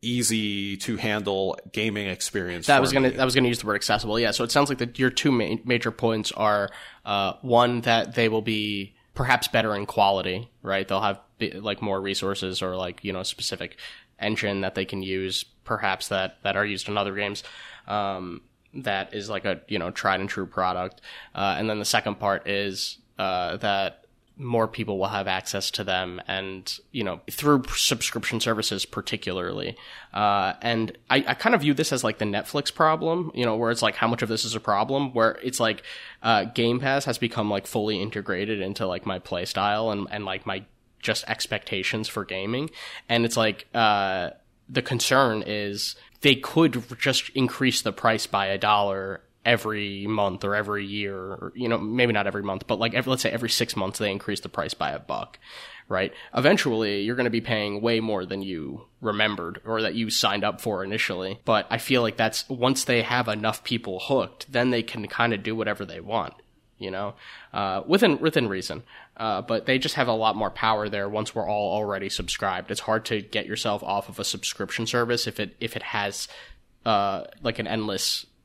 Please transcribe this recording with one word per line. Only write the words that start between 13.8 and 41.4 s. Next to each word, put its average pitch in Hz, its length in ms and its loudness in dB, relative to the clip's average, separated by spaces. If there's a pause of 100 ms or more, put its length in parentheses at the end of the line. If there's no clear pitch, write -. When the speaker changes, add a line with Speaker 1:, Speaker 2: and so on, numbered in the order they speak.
Speaker 2:
engine 107 420 -2
that 95 120 -2
they 95 120 -2
can 95 180 -6
use, 95 400 -4 (220)
perhaps 101 420 -2
that, 95 340 -2
that 98 140 0
are 104 100 2
used 101 240 -4
in 104 80 -2
other 101 160 0
games. 101 300 -4 (440)
Um, 95 540 -4 (320)
that 101 400 -4
is, 104 160 -6
like, 98 160 -4
a, 92 220 0
you 104 100 -2
know, 90 140 -2
tried 95 280 0
and 95 80 -4
true 95 200 -4
product. 92 520 -2 (360)
Uh, 98 240 0
and 110 100 0
then 107 80 -2
the 104 80 -4
second 110 300 2
part 98 320 0
is, 98 500 -4 (220)
uh, 90 380 -2
that 98 420 -2 (380)
more 120 300 0
people 104 300 -4
will 95 100 0
have 98 200 -2
access 95 420 -2
to - 140 -6
them 92 440 -2
and, 95 520 -6 (120)
you 117 120 -2
know, 90 160 -4 (100)
through 147 300 4
p-, - 160 -4
subscription - 640 0
services 107 460 0
particularly. 95 920 -6 (360)
Uh, 101 400 4 (100)
and 113 340 0 (140)
I, 127 60 8 (100)
I 131 80 2
kind 233 180 2
of 196 80 4
view 143 140 4
this 143 160 0
as, 127 120 0
like, 110 140 0
the 107 80 0
Netflix 104 480 -4
problem, 160 640 2
you 123 100 0
know, 113 100 2
where 113 140 2
it's 117 140 0
like, 107 120 4
how 117 120 2
much 117 160 2
of 110 60 -4
this 110 140 0
is 110 120 -4
a 110 40 -2
problem? 127 540 2
Where 113 300 4
it's 127 160 -4
like, 110 240 0 (400)
uh, 110 220 4
Game 117 340 0
Pass 135 260 0
has 123 140 -2
become, 113 320 0
like, 98 160 -2
fully 107 340 0
integrated 104 600 -4
into, 98 260 -4
like, 92 180 -4
my 95 140 -4
play 90 260 -4
style 104 460 2
and, 101 180 -2
and, 104 160 -8
like, 95 220 -8
my 98 160 -6 (380)
just - 280 -2
expectations 107 800 -4